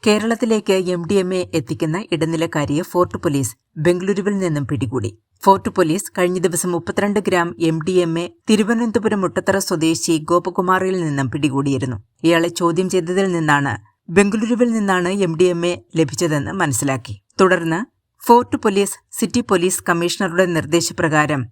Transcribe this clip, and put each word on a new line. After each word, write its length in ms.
കേരളത്തിലേക്ക് 640
എം 340
ഡി 60
എം 200
എ 200
എത്തിക്കുന്ന 580
ഇടനിലക്കാരിയെ 720
ഫോർട്ട് 360
പോലീസ് 380
ബംഗളൂരുവിൽ 600
നിന്നും 300
പിടികൂടി. 500
ഫോർട്ട് 260
പോലീസ് 480
കഴിഞ്ഞ 220
ദിവസം 320
മുപ്പത്തിരണ്ട് 480
ഗ്രാം 400
എം 240
ഡി 80
എം 280
എ 100
തിരുവനന്തപുരം 720
മുട്ടത്തറ 360
സ്വദേശി 600
ഗോപകുമാറിൽ 880
നിന്നും 280
പിടികൂടിയിരുന്നു. 680
ഇയാളെ 240
ചോദ്യം 420
ചെയ്തതിൽ 420
നിന്നാണ് 460
ബംഗളൂരുവിൽ 640
നിന്നാണ് 380
എം 280
ഡി 60
എം 220
എ 160
ലഭിച്ചതെന്ന് 560
മനസ്സിലാക്കി. 680
തുടർന്ന് 400
ഫോർട്ട് 300
പോലീസ് 400
സിറ്റി 300
പോലീസ് 480
കമ്മീഷണറുടെ 560
നിർദ്ദേശപ്രകാരം 1080